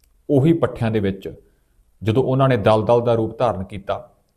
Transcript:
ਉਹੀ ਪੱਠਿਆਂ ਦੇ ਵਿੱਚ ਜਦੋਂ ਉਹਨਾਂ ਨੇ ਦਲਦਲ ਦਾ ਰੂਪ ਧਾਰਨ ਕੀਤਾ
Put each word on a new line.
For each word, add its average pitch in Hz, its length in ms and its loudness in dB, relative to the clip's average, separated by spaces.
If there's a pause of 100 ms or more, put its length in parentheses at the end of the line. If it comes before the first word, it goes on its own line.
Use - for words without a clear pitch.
(300)
ਉਹੀ 147 220 4
ਪੱਠਿਆਂ 120 380 -2
ਦੇ 110 100 0
ਵਿੱਚ 95 340 -6 (680)
ਜਦੋਂ 113 220 0
ਉਹਨਾਂ 131 240 2
ਨੇ 127 80 2
ਦਲਦਲ 110 460 2
ਦਾ 117 120 0
ਰੂਪ 110 240 -4
ਧਾਰਨ 98 260 -2
ਕੀਤਾ 98 460 -10 (260)